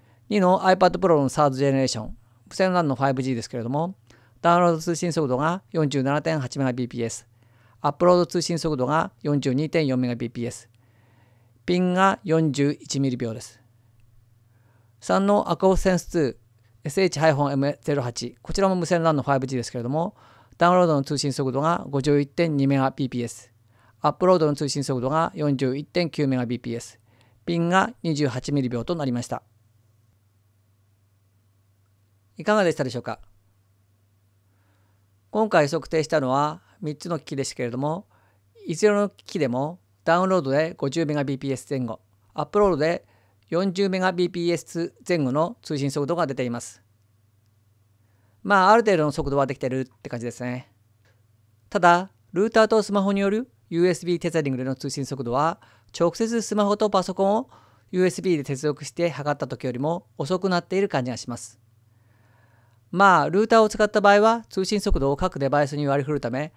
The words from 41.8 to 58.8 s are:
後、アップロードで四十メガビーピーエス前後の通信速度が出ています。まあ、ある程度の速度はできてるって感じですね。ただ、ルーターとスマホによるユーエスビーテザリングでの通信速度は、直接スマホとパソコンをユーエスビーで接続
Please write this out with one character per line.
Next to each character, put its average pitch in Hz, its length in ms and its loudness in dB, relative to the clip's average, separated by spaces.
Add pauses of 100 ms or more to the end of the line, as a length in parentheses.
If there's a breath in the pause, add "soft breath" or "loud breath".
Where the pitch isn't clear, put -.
後、 113 200 -8 (320)
ア 156 80 -8
ッ 147 60 -4
プ 208 120 0
ロ 208 80 6
ー - 40 4
ド 151 60 0
で 156 280 -2 (440)
四 180 240 -2
十 196 160 0
メ 185 100 -2
ガ 185 140 0
ビ 175 160 0
ー - 20 -20
ピ 170 160 -4
ー 170 60 2
エ 165 40 -2
ス - 360 -8 (140)
前 175 120 2
後 131 120 0
の 160 300 -2
通 151 160 -6
信 139 140 -2
速 143 160 -4
度 165 80 -2
が 170 100 0
出 131 80 -4
て 127 100 -4
い 120 60 -4
ま 117 120 -8
す。 - 200 -20 (1600)
ま 196 260 4
あ、 - 20 10
あ 233 60 8
る 233 60 4
程 202 140 4
度 156 60 2
の 147 80 0
速 143 180 -4
度 139 80 0
は 139 80 4
で 135 80 -4
き - 60 -10
て 131 100 -2
る 131 120 -4
っ 127 40 -6 (160)
て 123 80 -14
感 117 100 -8
じ 120 60 -8
で 117 60 -6
す - 100 -12
ね。 123 300 -8 (1000)
た 202 100 -2
だ、 175 320 4 (220)
ル 196 140 0
ー - 20 0
タ 220 140 4
ー 214 40 2
と 220 140 4
ス 196 100 -4
マ 196 120 0
ホ 202 80 0
に 196 80 0
よ 202 100 2
る 220 220 -4 (180)
ユ 170 140 0
ー 185 40 4
エ 175 60 2
ス 165 120 -8
ビ 170 120 0
ー - 40 -8
テ 170 80 -2
ザ 160 120 0
リ 139 80 -2
ン 131 40 -2
グ 127 40 -4
で 127 60 -6
の 131 100 -4
通 139 160 -8
信 135 160 -6
速 131 180 -8
度 117 100 -4
は、 151 280 0 (360 soft breath)
直 165 180 2
接 226 260 -2
ス 208 140 -6
マ 208 100 2
ホ 208 120 0
と 214 120 2
パ 190 140 2
ソ 185 100 -6
コ 196 140 0
ン 208 80 2
を 254 140 -4 (420 soft breath)
ユ 185 120 0
ー - 40 4
エ - 20 4
ス 175 120 -10
ビ 175 140 0
ー - 20 -2
で 139 60 -4
接 139 120 -6
続 143 300 -4